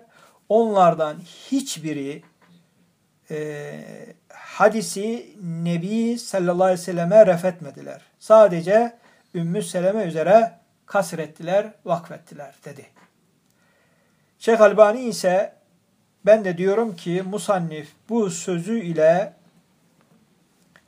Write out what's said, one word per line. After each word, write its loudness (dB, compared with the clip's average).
Onlardan 2
hiçbiri, -8
e, -12
hadisi -2
Nebi -4
sallallahu -2
aleyhi 2
ve -14
selleme 6
refetmediler. -4
Sadece 4
Ümmü -4
Seleme -2
üzere 2
kasrettiler, -4
vakfettiler -10
dedi. -20
Şeyh 0
Albani 6
ise -2
ben 4
de -4
diyorum -2
ki -6
musannif -6
bu -2
sözü -6
ile, 0